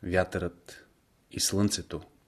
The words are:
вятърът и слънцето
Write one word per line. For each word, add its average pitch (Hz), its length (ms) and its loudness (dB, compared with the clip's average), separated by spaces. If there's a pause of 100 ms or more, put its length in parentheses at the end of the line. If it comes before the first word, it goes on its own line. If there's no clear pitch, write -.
вятърът 90 800 -2 (460)
и - 80 -6
слънцето 95 640 0 (260)